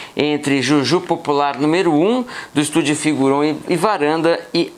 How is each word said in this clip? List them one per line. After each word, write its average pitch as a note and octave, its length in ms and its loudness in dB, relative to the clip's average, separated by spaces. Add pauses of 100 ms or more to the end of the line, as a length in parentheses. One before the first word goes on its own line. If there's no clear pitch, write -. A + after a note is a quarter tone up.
(140)
entre C#3 460 0
Juju C#3 400 2
Popular, C#3+ 580 -2
número D#3+ 360 2
um, G#3+ 280 2 (300)
do C#3+ 80 0
estúdio D3+ 340 0
Figuron C#3 500 2
e, D3+ 120 0 (140)
e E3+ 60 2
Varanda, E3 640 0 (140)
e E3+ 260 -2